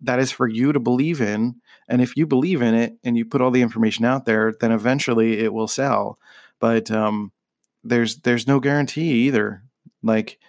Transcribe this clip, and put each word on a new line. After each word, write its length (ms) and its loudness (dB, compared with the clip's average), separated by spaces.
that 160 0
is 140 0
for 160 0
you 240 0
to 80 0
believe 400 0
in. 400 -2
And 140 2
if 140 -2
you 100 2
believe 360 2
in 120 4
it 200 0
and 120 0
you 80 0
put 180 -2
all 100 2
the 100 4
information 420 0
out 200 0
there, 340 0
then 140 0
eventually 640 0
it 140 -2
will 160 -4
sell. 500 -4
But, 320 0
um, 400 -2
there's, 380 0
there's 260 0
no 100 2
guarantee 680 0
either. 340 -2
Like, 460 -2